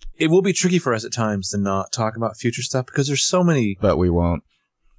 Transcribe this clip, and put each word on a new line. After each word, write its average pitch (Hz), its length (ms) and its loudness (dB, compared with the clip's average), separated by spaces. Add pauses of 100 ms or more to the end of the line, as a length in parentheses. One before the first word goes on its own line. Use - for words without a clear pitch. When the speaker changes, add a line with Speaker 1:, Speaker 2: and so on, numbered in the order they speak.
(180)
Speaker 1:
it 160 120 0
will 180 120 6
be 190 120 2
tricky 180 260 2
for 123 140 -2
us 107 120 -4
at - 80 -8
times 104 360 -2
to 101 80 -4
not 98 340 -2
talk 110 260 -4
about 113 200 -4
future 123 260 -4
stuff 127 240 -2
because 139 200 -2
there's 139 160 -2
so 180 200 2
many 123 360 2
Speaker 2:
But 90 180 2
we 87 120 2
won't. 85 340 2 (560)